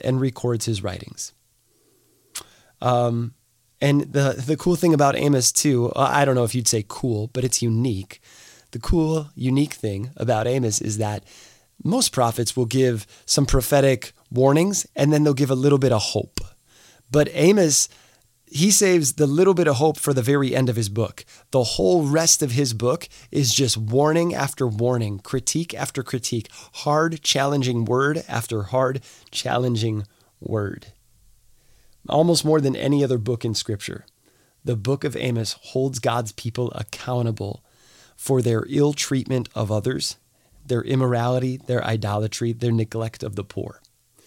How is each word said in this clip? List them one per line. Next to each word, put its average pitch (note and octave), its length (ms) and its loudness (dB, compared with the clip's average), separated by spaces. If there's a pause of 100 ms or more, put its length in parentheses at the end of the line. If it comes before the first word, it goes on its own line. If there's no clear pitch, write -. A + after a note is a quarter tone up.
and C3 160 2
records A#2+ 460 -2
his G2+ 180 -2
writings. - 500 -10 (1500)
Um, A#2+ 520 0 (480)
and C#3+ 200 4 (120)
the, C#3 320 0
the D3+ 120 0
cool F3+ 180 0
thing E3+ 180 4
about C#3 220 4
Amos C#3 360 2
too, B2 440 2
uh, C3+ 160 2
I C#3+ 140 2
don't C3 100 4
know B2 80 2
if A2 120 0
you'd B2 120 -2
say G#2+ 200 0
cool, A2 460 -4
but B2+ 100 -4
it's - 180 -2
unique. A2+ 600 -2 (500)
The B2 80 -10
cool, D#3 560 0
unique C3+ 380 0
thing G#2 440 -6
about A2+ 300 0
Amos B2 340 0
is G#2+ 160 -4
that G#2 260 -4 (600)
most A#3 280 0
prophets A#2 440 0
will B2+ 100 0
give A#2+ 400 0 (200)
some C#3+ 200 2
prophetic C3+ 680 2 (180)
warnings C#3+ 540 4 (100)
and C#3+ 160 4
then D3+ 120 4
they'll D3 100 4
give C3 180 0
a C3+ 40 0
little C#3 240 4
bit C3 120 2
of G#2+ 100 2
hope. - 380 -4 (720)
But C#3+ 220 2
Amos, F3 560 4 (580)
he F#3 240 2
saves F3+ 420 4
the D3+ 140 2
little F3+ 260 4
bit E3+ 140 2
of C#3 100 2
hope D3+ 200 2
for D3 160 0
the C3 80 0
very C3+ 340 2
end B2+ 140 2
of A2+ 60 0
his G#2+ 140 -2
book. G#2+ 360 -6 (260)
The C3 120 4
whole F3+ 400 2
rest D#3+ 380 2
of C#3 100 0
his B2+ 220 0
book A#2+ 360 -2 (220)
is C3 220 0
just A#2+ 240 2
warning D3+ 560 2
after C#3 340 -4
warning, A2 520 -2
critique - 540 -4
after C3 300 -6
critique, A#2 460 -6 (260)
hard, D#3 460 -2
challenging C3 640 0
word C#3 420 0
after A2+ 360 -4
hard, C3 380 -2 (300)
challenging A#2 720 -2 (340)
word. - 480 -6 (1200)
Almost E3 380 2
more D#3 160 4
than C3+ 140 0
any C#3+ 280 0
other B2+ 140 0
book A#2 260 -4
in A2 120 -2
Scripture, - 500 -8 (580)
the B2 120 -2
book A#2+ 280 -4
of C#3 140 -4
Amos A#2 440 -4
holds C3 380 -4
God's A#2 320 -2
people A#2+ 440 -6
accountable A2+ 880 -6 (520)
for C3 260 0
their A2+ 280 0
ill C#3+ 240 2
treatment C3 600 -4
of G#2+ 160 -4
others, G#2+ 460 -4 (480)
their B2 180 -2
immorality, B2+ 760 0
their B2 260 -4
idolatry, A2 720 -2
their A#2 180 -2
neglect A2+ 520 -4
of G2 120 -8
the G2+ 80 -6
poor. - 380 -12 (460)